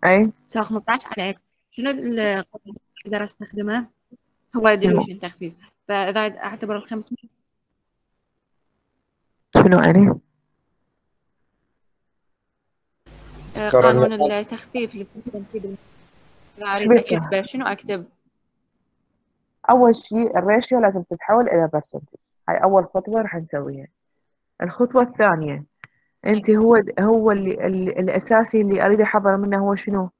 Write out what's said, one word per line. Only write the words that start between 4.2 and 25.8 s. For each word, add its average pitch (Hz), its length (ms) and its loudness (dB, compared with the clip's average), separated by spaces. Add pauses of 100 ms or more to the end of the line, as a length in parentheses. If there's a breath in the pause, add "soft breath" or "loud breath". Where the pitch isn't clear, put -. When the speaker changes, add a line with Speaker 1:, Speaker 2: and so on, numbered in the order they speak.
Speaker 2:
هو 220 100 0
Speaker 1:
شنو؟ 214 80 6
Speaker 2:
ديلوشن 185 460 0
تخفيف. 175 340 -14 (340 soft breath)
فإذا 202 320 -4
أعتبر 214 560 -8
الخمسمية. 220 520 -14 (2250)
Speaker 1:
شنو 180 220 8
يعني؟ 170 420 6 (3250)
Speaker 2:
آه، 214 140 -4
Speaker 3:
ترى 127 120 6
Speaker 2:
قانون 127 300 4
Speaker 3:
المثال. - 200 0
Speaker 2:
التخفيف 226 600 -8
اللي 202 100 -14
استخدم 208 500 -16
فيه 220 80 -10
بال-، 196 160 -12 (800)
إذا 202 140 -6
Speaker 1:
إيش 208 140 -2
Speaker 2:
أريد - 20 0
Speaker 1:
بيطلع؟ 226 300 4
Speaker 2:
أكتبه، 190 240 -4
شنو 254 240 -8
أكتب؟ 196 380 -6 (1700)
Speaker 1:
أول 240 240 6
شيء 226 440 -4
الريشيو 220 420 0
لازم 196 220 0
تتحول 214 460 0
إلى 165 240 0
برسنتج. 147 440 -8 (320)
هاي - 80 -2
أول 190 380 2
خطوة 208 280 -4
راح 202 120 -8
نسويها. 143 520 -10 (760)
الخطوة 247 400 0
الثانية، 160 640 -2 (600 soft breath)